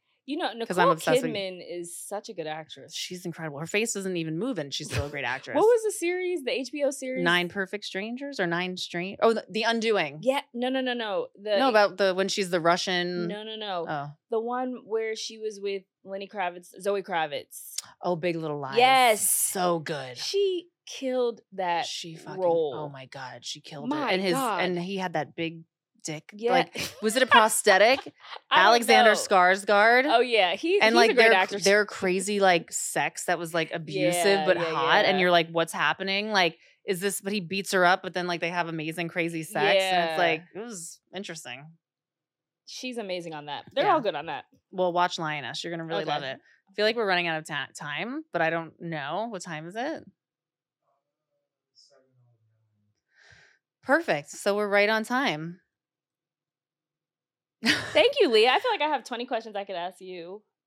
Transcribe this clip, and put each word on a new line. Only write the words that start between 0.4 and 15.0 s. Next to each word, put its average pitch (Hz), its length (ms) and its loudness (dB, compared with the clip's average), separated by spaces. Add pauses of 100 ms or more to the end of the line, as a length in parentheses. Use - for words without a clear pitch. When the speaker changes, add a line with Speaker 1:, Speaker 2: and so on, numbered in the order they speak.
Speaker 2:
'Cause 190 120 -2
I'm 175 100 4
Speaker 1:
Nicole 185 60 6
Speaker 2:
obsessed 165 300 2
with 160 100 -4
Speaker 1:
Kidman 185 260 -6 (100)
is 170 300 -10
such 196 300 -12
a 214 40 -14
good 165 140 -8
actress. 151 480 -14
Speaker 2:
She's 180 300 -10
incredible. 156 340 -8
Her 160 60 -8
face 220 260 -2
doesn't 190 240 -6
even 160 240 -4
move, 240 180 -4
and 143 160 -8
she's - 160 -10
still - 160 -2
a 147 40 -8
great 139 160 -8
Speaker 1:
<laughs> - 0 -
Speaker 2:
actress. 131 280 -6
Speaker 1:
What 311 120 2
was 453 180 6
the 427 80 -2
series, 359 540 -4
the 226 60 -2
H 247 200 -4
B 294 140 -8
O 285 60 0
series? 254 340 -6
Speaker 2:
Nine 175 240 2
Perfect 196 340 -6
Strangers 247 560 -8
or 180 80 0
Nine 180 300 -4
Strange? 180 440 -8
Oh, 226 120 4
the, 220 160 -4
the 214 140 -4
Undoing. 214 580 0
Speaker 1:
Yeah, 262 180 0 (140)
no, 240 160 -4
no, 262 100 -2
no, 254 140 -4
no. 214 420 -4
The 202 240 -2
Speaker 2:
No, 269 80 4
about 208 300 4
the, 190 160 4
when 190 160 0
she's 185 220 -4
the 180 100 0
Russian 175 640 0
Speaker 1:
No, 208 160 -8
no, 220 140 -12
no. 190 320 -6
Speaker 2:
Oh. 147 220 -6 (200)
Speaker 1:
The 226 80 0
one 247 460 -4
where 220 320 -4